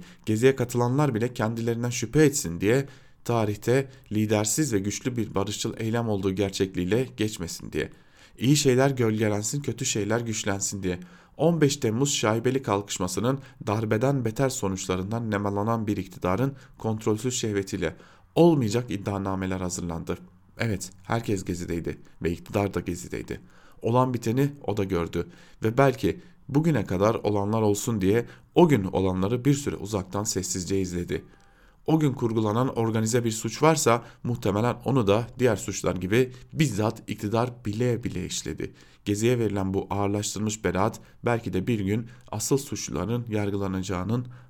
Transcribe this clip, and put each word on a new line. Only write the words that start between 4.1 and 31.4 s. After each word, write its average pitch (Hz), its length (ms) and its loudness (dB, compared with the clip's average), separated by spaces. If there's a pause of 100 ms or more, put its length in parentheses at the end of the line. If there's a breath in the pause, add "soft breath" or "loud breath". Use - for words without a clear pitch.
lidersiz 107 600 2
ve 104 60 2
güçlü 101 380 -2
bir 107 180 -4
barışçıl 104 420 -2
eylem 113 320 -2
olduğu 98 240 0
gerçekliğiyle 95 840 0
geçmesin 104 560 -6
diye. 73 180 -4 (480 loud breath)
İyi 139 180 4
şeyler 135 340 4
gölgelensin, 110 720 0
kötü 127 220 -6
şeyler 107 360 -2
güçlensin 104 640 -4
diye. 90 160 -2 (380 loud breath)
On 165 240 2
beş 143 160 4
Temmuz 123 380 0
şaibeli 117 480 0
kalkışmasının 101 760 -2 (280 loud breath)
darbeden 113 580 2
beter 117 240 0
sonuçlarından 101 840 -2
nemalanan 101 560 0
bir 98 100 0
iktidarın 98 580 0 (240 loud breath)
kontrolsüz 110 640 -2
şehvetiyle 98 560 -2 (380 loud breath)
olmayacak 127 560 4
iddianameler 95 680 -2
hazırlandı. 87 580 -4 (400)
Evet, 110 320 -4 (120)
herkes 113 420 -2
Gezi'deydi 87 540 -4 (240 soft breath)
ve 85 80 0
iktidar 101 440 -2
da 92 60 -2
Gezi'deydi. - 600 -8 (420 loud breath)
Olan 127 320 2
biteni 127 380 0 (140)
o 101 100 -2
da 104 80 0
gördü 85 420 -2 (380 loud breath)
ve 113 140 2
belki 127 420 2 (280 loud breath)
bugüne 143 360 2
kadar 101 300 4
olanlar 104 480 0
olsun 104 380 2
diye 104 260 4 (280 loud breath)
o 170 140 8
gün 117 160 2
olanları 95 600 0
bir 139 100 4
süre 117 220 -4
uzaktan 101 480 -4
sessizce 95 560 -2
izledi. 87 440 -4 (640 soft breath)